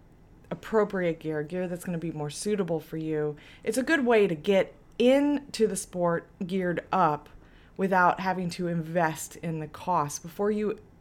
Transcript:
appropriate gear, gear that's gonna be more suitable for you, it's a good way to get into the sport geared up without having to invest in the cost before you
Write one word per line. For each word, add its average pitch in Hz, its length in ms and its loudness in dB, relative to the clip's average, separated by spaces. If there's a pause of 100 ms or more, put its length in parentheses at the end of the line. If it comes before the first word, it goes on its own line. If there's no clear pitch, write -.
(500)
appropriate 185 720 0
gear, 156 240 -4
gear 180 240 -6
that's 180 160 -8
gonna 175 140 -4
be 165 160 -6
more 147 160 -6
suitable 175 500 -2
for 156 160 -12
you, 156 400 -2 (300)
it's 151 120 0
a 262 60 0
good 294 220 2
way 220 220 6
to 175 80 0
get 190 380 2 (240)
into 277 720 4
the 190 80 -2
sport 175 520 -2 (180)
geared 180 480 -2
up 160 340 2 (480)
without 180 460 4
having 185 300 -2
to 175 180 -4
invest 160 680 -2
in 160 220 -6
the 151 80 -8
cost 151 560 -2
before 202 260 -2
you 214 300 -2 (220)